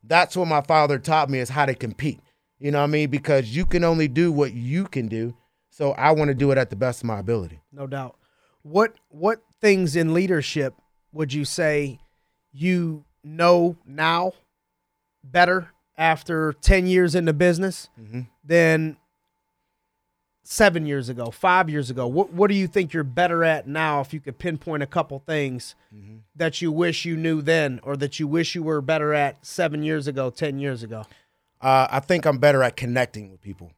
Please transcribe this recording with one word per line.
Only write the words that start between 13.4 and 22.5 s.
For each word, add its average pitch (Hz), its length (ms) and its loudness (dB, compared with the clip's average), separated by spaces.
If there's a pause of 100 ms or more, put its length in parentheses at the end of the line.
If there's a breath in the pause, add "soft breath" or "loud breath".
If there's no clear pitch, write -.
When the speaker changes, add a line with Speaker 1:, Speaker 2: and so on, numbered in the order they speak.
Speaker 2:
now 165 460 -2 (920)
better 175 480 2 (260)
after 160 560 0
ten 185 340 4
years 180 280 4
in 175 100 2
the 160 80 2
business 180 560 0 (100)
Speaker 1:
Mm-hmm. 113 220 -12 (240)
Speaker 2:
than 160 520 2 (1500)
seven 175 420 2
years 139 240 -4
ago, 117 220 -6
five 180 380 2
years 147 200 -4
ago? 123 180 -4
What, 165 240 -2
what 185 180 2
do 202 60 2